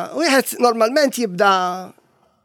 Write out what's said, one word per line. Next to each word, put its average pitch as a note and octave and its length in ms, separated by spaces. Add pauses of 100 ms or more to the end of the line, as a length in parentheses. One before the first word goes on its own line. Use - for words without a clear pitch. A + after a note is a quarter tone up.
(140)
wieħed C4+ 460
normalment A#3+ 580
jibda G3 340 (920)